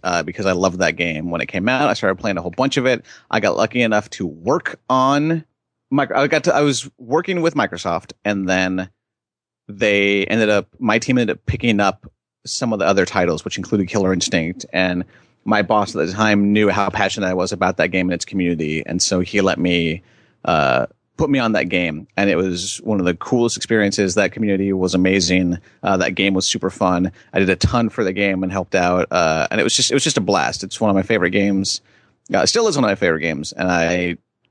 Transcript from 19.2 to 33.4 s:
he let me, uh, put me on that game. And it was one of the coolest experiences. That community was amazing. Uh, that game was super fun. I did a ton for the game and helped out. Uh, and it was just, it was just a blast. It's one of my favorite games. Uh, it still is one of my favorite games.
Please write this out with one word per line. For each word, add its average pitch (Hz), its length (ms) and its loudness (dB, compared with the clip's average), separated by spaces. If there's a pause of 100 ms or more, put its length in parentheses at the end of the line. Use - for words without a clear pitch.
he 101 180 -2
let 95 200 0
me, 87 420 0 (420)
uh, 65 440 2 (280)
put 156 140 0
me 139 100 2
on 113 140 0
that 90 160 0
game. 85 380 -2 (100)
And 101 120 2
it 95 60 2
was 90 460 -2
one 107 180 -2
of 92 60 0
the 90 80 2
coolest 117 420 0
experiences. 101 600 0
That 98 180 2
community 98 400 0
was 92 200 0
amazing. 92 640 2 (240)
Uh, 98 140 0
that 92 180 -2
game 98 180 2
was 92 140 0
super - 220 -2
fun. 90 420 0 (200)
I - 80 0
did 95 100 4
a 95 60 2
ton 117 340 2
for - 140 -4
the 95 80 0
game 95 320 0
and 92 80 -4
helped 95 240 -2
out. 90 360 2
Uh, 82 400 2
and 107 100 0
it - 20 2
was - 100 2
just, - 180 0
it - 20 2
was 139 100 0
just - 140 -2
a 113 40 2
blast. 85 420 0
It's - 180 -12
one 92 80 2
of 98 60 2
my 95 80 2
favorite 92 260 0
games. 98 500 0 (540)
Uh, 95 60 4
it - 80 4
still 226 200 2
is 180 80 0
one 139 80 2
of 113 60 2
my 98 60 0
favorite 82 260 0
games. 78 320 -4